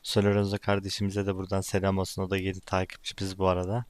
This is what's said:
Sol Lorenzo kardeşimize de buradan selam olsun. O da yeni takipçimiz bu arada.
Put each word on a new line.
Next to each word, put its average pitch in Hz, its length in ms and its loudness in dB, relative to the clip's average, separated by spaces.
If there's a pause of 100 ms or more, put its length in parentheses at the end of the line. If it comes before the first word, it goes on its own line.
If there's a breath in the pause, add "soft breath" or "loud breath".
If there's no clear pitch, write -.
Sol - 200 2
Lorenzo 101 360 4
kardeşimize 98 680 0
de 98 80 0
buradan 95 260 -2
selam 98 380 0
olsun. 95 240 -4
O 92 80 -4
da 98 60 2
yeni 92 240 -4
takipçimiz - 760 -4
bu 95 100 4
arada. 92 420 0